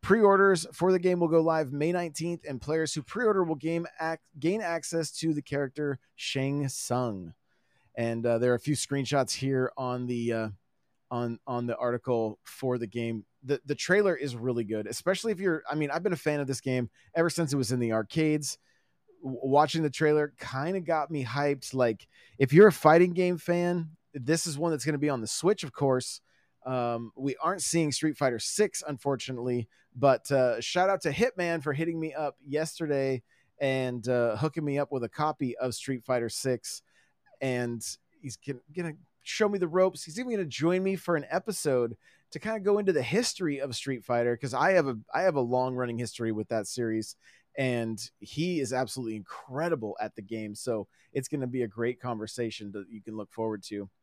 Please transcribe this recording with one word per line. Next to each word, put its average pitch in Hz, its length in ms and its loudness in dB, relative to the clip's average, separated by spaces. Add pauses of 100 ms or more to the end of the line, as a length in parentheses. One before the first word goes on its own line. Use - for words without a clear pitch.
Pre-orders 196 720 6
for 185 200 2
the 185 80 4
game 180 180 2
will 170 80 4
go 160 140 6
live 160 320 2
May 147 180 0
nineteenth, 175 580 -4
and 127 120 -8
players 160 340 -2
who 147 80 -6
pre-order 208 400 2
will 160 140 0
game 165 300 -2 (140)
ac-, 160 200 -4 (180)
gain 175 220 0
access 165 580 -4
to 160 160 0
the 147 80 -4
character 143 560 -4 (160)
Shang 139 540 -2
Tsung. 113 680 -4 (640)
And, 117 280 -2
uh, 117 140 4
there 123 140 4
are 120 40 4
a 117 40 -2
few 147 160 0
screenshots 139 560 0
here 135 440 0
on 123 300 -4
the, 117 260 -2
uh, 110 160 -2 (600)
on, 120 360 -4
on 120 200 -4
the 117 100 -2
article 117 680 -2
for 123 360 -4
the 117 80 -4
game. 113 380 -4 (200)
The, 135 220 -2
the 143 80 -2
trailer 190 420 2
is 127 200 -6
really 117 280 -2
good, 107 220 -4
especially 190 460 -2
if 175 80 -4
you're, 170 280 0
I 139 60 -4
mean, 151 160 0
I've 170 140 -4
been 190 80 2
a 156 40 -2
fan 147 240 -2
of 139 60 -2
this 131 140 -4
game 127 300 -2 (240)
ever 165 140 2
since 156 240 0
it 147 40 0
was 123 160 0
in 123 80 0
the 117 120 0
arcades. 151 640 0 (680)
W-, 131 200 -6
watching 143 400 4
the 151 80 0
trailer 151 480 2
kinda 160 420 -4
got 156 300 0
me 147 140 -2
hyped. 139 500 -2
Like, 120 320 2 (320)
if 135 140 4
you're 202 160 12
a 170 40 8
fighting 170 400 8
game 180 260 0
fan, 175 520 0 (240)
this 147 320 0
is 147 100 -6
one 165 140 -2
that's 147 140 -4
gonna 147 120 0
be 147 140 0
on 127 100 -2
the 110 60 -6
Switch, - 380 0
of 139 80 -10
course. 131 480 0 (440)
Um, 120 520 -2
we 135 200 -4
aren't 170 260 -2
seeing 156 300 2
Street 156 240 -2
Fighter 127 220 2
six, - 480 0
unfortunately, 127 840 -4 (260)
but, 127 360 2
uh, 127 300 2
shout 180 280 2
out 196 140 0
to 160 80 0
Hitman 170 520 0
for 143 100 -2
hitting 165 260 -2
me 160 160 -6
up 147 220 -4 (100)
yesterday 143 760 -2 (380)
and, 127 480 -2
uh, 120 280 2
hooking 151 280 -2
me 143 140 -2
up 143 140 -2
with 123 120 -2
a 107 40 -6
copy 147 500 -4
of 123 160 -2
Street 131 300 -6
Fighter 120 240 0
six. - 540 -6 (580)
And 120 440 -4 (360)
he's 135 160 -12
g-, 139 180 -10 (220)
gonna 170 180 -6 (280)
show - 260 0
me 202 100 0
the 175 100 0
ropes. 151 360 2
He's 160 140 -10
even 254 140 -4
gonna 196 120 -2
join 165 380 0
me 190 140 0
for 170 200 -2
an 143 120 -2
episode 135 680 0 (340)
to - 80 -12
kinda 220 220 -4
go 202 180 2
into 190 140 2
the 143 100 2
history 151 580 0
of 131 160 -4
Street 131 280 -4
Fighter, 120 320 2
'cause 135 180 -6
I 143 180 4
have 160 140 6
a, 120 120 -2 (140)
I 156 100 0
have 180 140 4
a 139 40 2
long 127 340 2
running 120 240 -2
history 113 340 -4
with 107 160 -4
that 110 180 -2
series, 110 500 -4 (420)
and 117 520 -2 (100)
he 165 400 -2
is 123 120 -2
absolutely 117 440 -4
incredible 127 840 -6
at 110 140 -6
the 110 80 -12
game. 107 320 -8
So 107 340 -4 (240)
it's 135 160 -4
gonna 135 180 -4
be 123 160 -4
a 113 60 -2
great 117 320 -4
conversation 110 720 -6
that 101 160 -10
you 107 140 -16
can 110 140 -12
look 104 140 -10
forward 110 340 -6
to. 101 260 -8 (120)